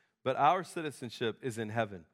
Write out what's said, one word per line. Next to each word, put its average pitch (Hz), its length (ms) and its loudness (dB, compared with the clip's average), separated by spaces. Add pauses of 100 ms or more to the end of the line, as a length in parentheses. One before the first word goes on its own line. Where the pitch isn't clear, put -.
(240)
But 131 120 2
our 165 280 4
citizenship 127 760 -4
is 113 160 -4
in 107 100 -2
heaven 104 460 -2